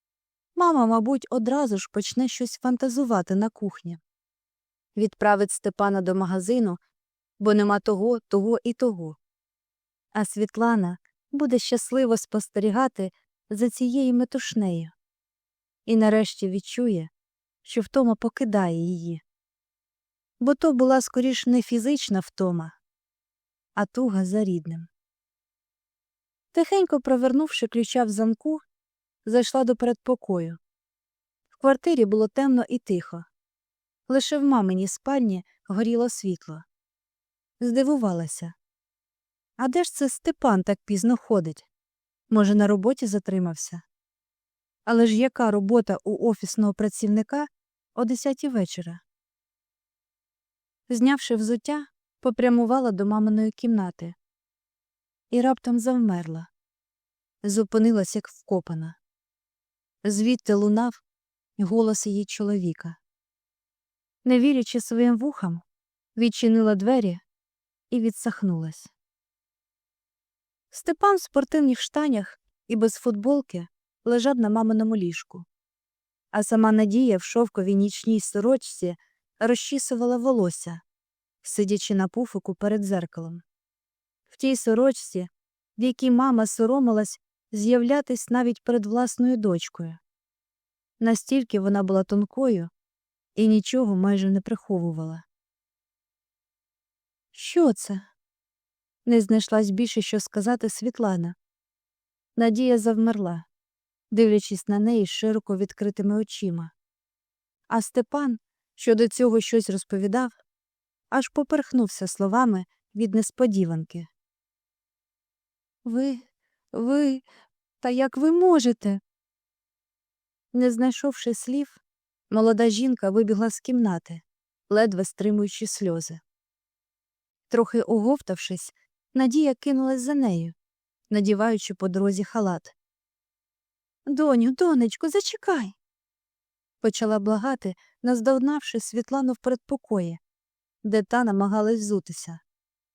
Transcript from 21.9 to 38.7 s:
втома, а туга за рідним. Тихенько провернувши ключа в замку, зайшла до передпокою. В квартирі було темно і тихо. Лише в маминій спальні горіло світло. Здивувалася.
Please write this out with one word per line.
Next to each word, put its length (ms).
втома, 520
а 120
туга 380
за 200
рідним. 440
Тихенько 480
провернувши 680
ключа 360
в 40
замку, 500
зайшла 400
до 120
передпокою. 800
В 120
квартирі 440
було 240
темно 400
і 100
тихо. 460
Лише 300
в 40
маминій 460
спальні 560
горіло 400
світло. 540
Здивувалася. 920